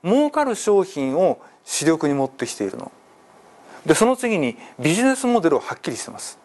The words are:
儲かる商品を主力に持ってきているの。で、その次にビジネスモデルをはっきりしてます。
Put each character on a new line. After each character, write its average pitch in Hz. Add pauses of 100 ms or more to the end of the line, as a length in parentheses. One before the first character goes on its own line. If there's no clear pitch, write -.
儲 277
か 294
る 247
商 202
品 143
を 175 (240)
主 -
力 160
に 143
持 135
っ 131
て -
き -
て 104
い 95
る -
の。 - (960)
で、 156
そ 220
の 254
次 226
に 123 (220)
ビ 147
ジ 233
ネ 262
ス 262
モ 240
デ 165
ル 139
を 113
は -
っ -
き -
り 117
し -
て -
ま 104
す。 -